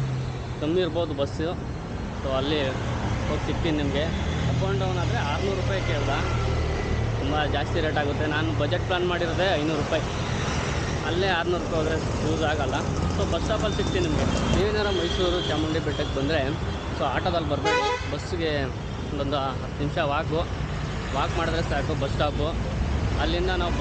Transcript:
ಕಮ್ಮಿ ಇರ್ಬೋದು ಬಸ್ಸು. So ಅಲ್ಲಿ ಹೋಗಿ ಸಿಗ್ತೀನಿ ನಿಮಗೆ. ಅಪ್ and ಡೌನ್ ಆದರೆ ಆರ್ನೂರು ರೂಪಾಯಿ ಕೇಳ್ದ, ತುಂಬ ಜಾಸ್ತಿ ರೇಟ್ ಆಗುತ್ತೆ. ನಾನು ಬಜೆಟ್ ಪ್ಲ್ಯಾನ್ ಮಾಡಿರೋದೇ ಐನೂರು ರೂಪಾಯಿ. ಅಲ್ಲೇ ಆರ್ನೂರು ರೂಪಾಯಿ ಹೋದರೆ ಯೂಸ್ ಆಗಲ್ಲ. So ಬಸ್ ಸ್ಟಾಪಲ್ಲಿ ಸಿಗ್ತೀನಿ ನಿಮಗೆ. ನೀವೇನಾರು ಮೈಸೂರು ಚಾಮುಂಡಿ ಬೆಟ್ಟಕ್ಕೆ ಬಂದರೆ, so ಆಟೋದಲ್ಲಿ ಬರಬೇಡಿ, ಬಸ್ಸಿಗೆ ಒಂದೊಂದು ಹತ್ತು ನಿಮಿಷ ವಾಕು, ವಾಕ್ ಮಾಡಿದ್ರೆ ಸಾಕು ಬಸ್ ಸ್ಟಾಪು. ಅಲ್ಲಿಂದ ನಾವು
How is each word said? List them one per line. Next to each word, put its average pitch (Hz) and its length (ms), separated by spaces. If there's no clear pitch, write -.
ಕಮ್ಮಿ 160 240
ಇರ್ಬೋದು 160 360
ಬಸ್ಸು. 156 300
So 139 80
ಅಲ್ಲಿ 147 200
ಹೋಗಿ 151 220
ಸಿಗ್ತೀನಿ 160 320
ನಿಮಗೆ. 139 240
ಅಪ್ 165 180
and 190 140
ಡೌನ್ 185 200
ಆದರೆ - 160
ಆರ್ನೂರು 190 280
ರೂಪಾಯಿ 185 300
ಕೇಳ್ದ, 143 220
ತುಂಬ 147 240
ಜಾಸ್ತಿ 147 300
ರೇಟ್ 151 180
ಆಗುತ್ತೆ. 143 220
ನಾನು 156 140
ಬಜೆಟ್ 175 260
ಪ್ಲ್ಯಾನ್ 180 240
ಮಾಡಿರೋದೇ 170 340
ಐನೂರು 151 240
ರೂಪಾಯಿ. 151 200
ಅಲ್ಲೇ 185 260
ಆರ್ನೂರು 170 300
ರೂಪಾಯಿ 165 160
ಹೋದರೆ 156 160
ಯೂಸ್ 156 260
ಆಗಲ್ಲ. 139 240
So 196 180
ಬಸ್ 165 120
ಸ್ಟಾಪಲ್ಲಿ 214 340
ಸಿಗ್ತೀನಿ 185 280
ನಿಮಗೆ. 143 180
ನೀವೇನಾರು 208 420
ಮೈಸೂರು 175 400
ಚಾಮುಂಡಿ 156 360
ಬೆಟ್ಟಕ್ಕೆ 143 320
ಬಂದರೆ, 143 220
so 160 80
ಆಟೋದಲ್ಲಿ 160 380
ಬರಬೇಡಿ, 427 320
ಬಸ್ಸಿಗೆ 160 380
ಒಂದೊಂದು 143 260
ಹತ್ತು 127 220
ನಿಮಿಷ 147 140
ವಾಕು, 156 260
ವಾಕ್ 165 220
ಮಾಡಿದ್ರೆ 165 300
ಸಾಕು 147 320
ಬಸ್ 139 160
ಸ್ಟಾಪು. 147 300
ಅಲ್ಲಿಂದ 175 380
ನಾವು 175 200